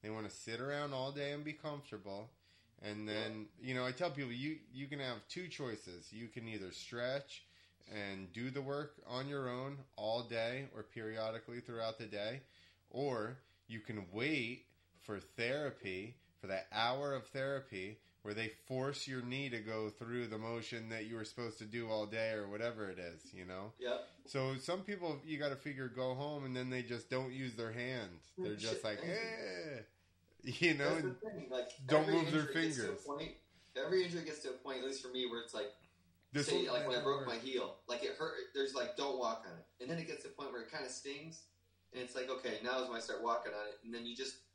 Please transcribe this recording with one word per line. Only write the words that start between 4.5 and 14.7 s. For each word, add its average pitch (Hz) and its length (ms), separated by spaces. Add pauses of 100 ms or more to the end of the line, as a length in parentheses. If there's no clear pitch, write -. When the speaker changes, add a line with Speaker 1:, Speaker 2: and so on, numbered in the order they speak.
Speaker 1:
you 135 140
can 143 140
have 123 280
two 180 200
choices. 104 680
You 113 140
can 113 200
either 98 240
stretch - 760 (440)
and 98 400
do 117 200
the 139 100
work 143 320 (140)
on 127 200
your 139 220
own 131 300 (160)
all 110 260
day 120 540
or 110 80
periodically 113 760
throughout 113 360
the 120 80
day, 107 360 (500)
or 127 480 (280)
you 113 120
can 104 320
wait 123 560 (320)